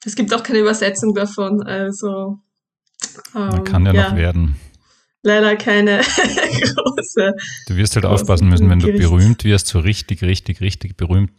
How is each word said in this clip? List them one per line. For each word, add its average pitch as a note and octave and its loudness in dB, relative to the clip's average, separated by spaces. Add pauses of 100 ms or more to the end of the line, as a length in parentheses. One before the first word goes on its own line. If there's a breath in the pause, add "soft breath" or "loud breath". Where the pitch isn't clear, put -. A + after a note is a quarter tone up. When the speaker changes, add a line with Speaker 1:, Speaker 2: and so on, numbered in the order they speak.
Speaker 1:
Es G#3 -10
gibt G#3+ -2
auch A#3 -2
keine A3 0
Übersetzung G#3 0
davon, G3+ -4
also, G3 -6 (960)
Speaker 2:
Man G3+ -4
Speaker 1:
ähm, F#3+ -2
Speaker 2:
kann F#3+ 2
ja F#3+ 4
Speaker 1:
ja. G3 4
Speaker 2:
noch G3+ -2
werden. E2+ 0 (680 soft breath)
Speaker 1:
Leider G#3+ 2
keine G#3 2
<laughs> - 0
große, - -2 (340 loud breath)
Speaker 2:
Du F#2 -2
wirst G2+ 0
halt G2 0
Speaker 1:
große F#2 2
Speaker 2:
aufpassen F#2 2
müssen, F2+ 6
wenn F2 4
du F2 2
Speaker 1:
Gerichts- G2+ 2
Speaker 2:
berühmt G2 4
wirst, G#2 2
so - -2
richtig, F#2+ -2
richtig, F#2 -2
richtig F#2+ -6
berühmt, F#2 0